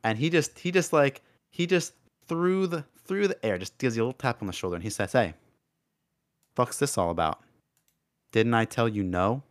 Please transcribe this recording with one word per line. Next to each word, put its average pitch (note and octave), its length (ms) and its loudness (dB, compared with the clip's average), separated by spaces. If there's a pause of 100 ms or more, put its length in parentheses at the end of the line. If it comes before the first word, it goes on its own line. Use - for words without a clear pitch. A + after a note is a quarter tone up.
And A2 140 0
he D3 120 0
just, D#3+ 300 0
he F3+ 120 -4
just, F3 220 2
like, C#3 280 4 (280)
he F3 180 -2
just F3 260 0 (340)
through F#3 400 0
the, E3 180 -4 (200)
through G3 220 -2
the - 180 -4
air, G2 120 0
just F#2 200 -10
gives A#2+ 200 -2
you A2+ 60 2
a - 20 2
little C3 120 -4
tap B2 240 -4
on G2+ 60 -6
the F2 60 -6
shoulder, F2+ 220 -6
and E2+ 80 -8
he G#2 60 -6
says, G2 220 -4
"Hey, G2+ 220 2 (1200)
fuck's - 240 -2
this - 180 -2
all F2 120 0
about? E2+ 320 -2 (920)
Didn't A#2 220 2
I A2+ 120 4
tell A#2 220 -2
you G#2 160 -2
no?" F#2 480 0